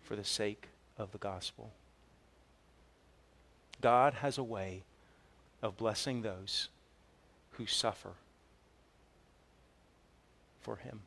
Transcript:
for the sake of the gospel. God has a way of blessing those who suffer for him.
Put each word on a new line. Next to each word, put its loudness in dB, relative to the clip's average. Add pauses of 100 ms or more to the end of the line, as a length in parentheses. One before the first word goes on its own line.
for -6
the -6
sake -2 (300)
of -6
the -12
gospel. -6 (2000)
God 8
has 0
a -2
way -4 (800)
of -2
blessing 0
those -4 (800)
who -8
suffer 0 (2500)
for -6
him. -14